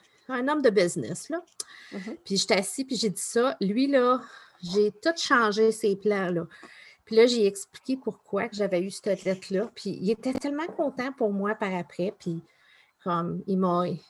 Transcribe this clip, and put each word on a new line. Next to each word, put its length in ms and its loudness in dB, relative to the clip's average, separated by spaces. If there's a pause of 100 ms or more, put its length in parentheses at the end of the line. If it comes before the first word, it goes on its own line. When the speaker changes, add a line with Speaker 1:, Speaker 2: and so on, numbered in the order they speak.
(280)
Speaker 1:
un 200 -2
homme 140 0
de 80 6
business, 580 0
là. 140 -6 (500)
Speaker 2:
Mhm. 320 -10
Speaker 1:
Puis 120 -2
j'étais 220 2
assise, 280 -4
puis 100 -4
j'ai 140 0
dit 100 -6
ça. 400 0
Lui, 260 2
là, 340 4 (420)
j'ai 300 2
tout 240 0
changé 560 4
ses 240 0
plans, 340 0
là. 160 -2 (580)
Puis 120 -6
là, 100 10
j'ai 200 2
expliqué 500 -6
pourquoi 520 -6
que 60 -14
j'avais 260 0
eu 100 -4
cette 340 -4
lettre-là. 500 -2
Puis 160 -8 (100)
il 100 0
était 220 -2
tellement 360 -4
content 440 -4
pour 200 0
moi 240 -2
par 180 -2
après. 440 -4
Puis 220 -6 (640)
comme, 460 -2
ils 80 0
m'ont, 260 2 (280)